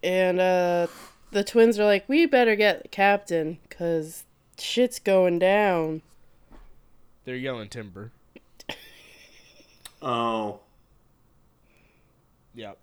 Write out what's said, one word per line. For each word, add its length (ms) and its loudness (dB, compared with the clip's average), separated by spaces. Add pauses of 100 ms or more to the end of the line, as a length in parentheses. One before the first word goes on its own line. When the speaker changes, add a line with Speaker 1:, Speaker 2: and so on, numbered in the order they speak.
Speaker 1:
And, 380 0
uh, 460 0 (460)
the 120 -2
twins 340 4
are 60 2
like, 240 2
"We 160 4
better 320 4
get 260 2
the 60 -20
captain, 720 0 (100)
'cause 560 -6 (340)
shit's 400 -2
going 400 2
down." 640 0 (1300)
Speaker 2:
They're 100 -10
yelling 320 -8
timber. 420 -16 (2000)
Speaker 3:
Oh. 540 -4 (1900)
Speaker 2:
Yep. 280 -18